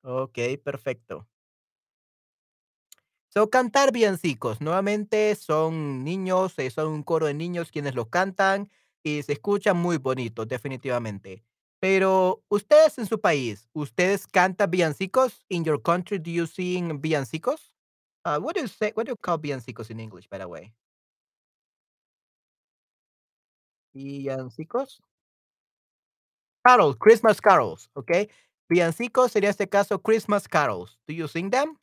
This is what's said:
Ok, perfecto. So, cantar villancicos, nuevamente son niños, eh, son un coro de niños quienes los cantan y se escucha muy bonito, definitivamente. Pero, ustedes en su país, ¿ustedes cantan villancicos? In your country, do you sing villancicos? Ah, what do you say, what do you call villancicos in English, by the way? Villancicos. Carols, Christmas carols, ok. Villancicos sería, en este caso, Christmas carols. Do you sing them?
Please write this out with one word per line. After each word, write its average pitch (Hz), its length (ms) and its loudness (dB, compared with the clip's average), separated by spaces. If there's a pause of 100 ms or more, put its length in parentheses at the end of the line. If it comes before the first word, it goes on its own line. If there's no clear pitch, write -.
Ok, 131 360 -6 (260)
perfecto. 123 640 -10 (2000)
So, 214 220 0
cantar 262 420 4
villancicos, 170 680 -2
nuevamente 208 760 0
son 156 720 -2
niños, 185 540 -2
eh, 131 120 -4
son 156 220 -4
un 151 100 -6
coro 160 240 -2
de 147 80 -2
niños 170 380 -6
quienes 143 220 -6
los 120 140 -4
cantan 196 600 0 (320)
y 151 200 -4
se 143 120 -6
escucha 202 400 0
muy 175 240 0
bonito, 127 480 -4
definitivamente. 120 960 -8 (360)
Pero, 190 680 2
ustedes 294 500 4
en 233 80 -4
su 208 140 -4
país, 131 540 0
¿ustedes 180 520 -2
cantan 185 440 2
villancicos? 185 800 0
In 170 160 -2
your 151 180 -2
country, 180 360 -2
do 165 120 -8
you 170 160 -2
sing 180 540 -4
villancicos? 160 720 -4 (500)
Ah, 151 140 -2
what 240 160 -6
do 339 80 -2
you 240 60 -6
say, 208 280 -4
what 226 80 -2
do 240 80 -8
you 220 40 -6
call 170 220 -4
villancicos 127 520 -10
in 113 100 -12
English, 98 300 -16
by 98 80 -10
the 95 80 -10
way? 85 260 -16 (3250)
Villancicos. 139 1080 -8 (1600)
Carols, 214 300 6
Christmas 220 440 6
carols, 127 540 2
ok. 175 360 -2 (400)
Villancicos 180 640 2
sería, 202 160 2
en - 20 2
este 196 180 -4
caso, 196 300 0
Christmas 208 500 0
carols. 107 580 -2
Do 156 60 -12
you 160 160 -6
sing 180 220 -6
them? 294 320 -2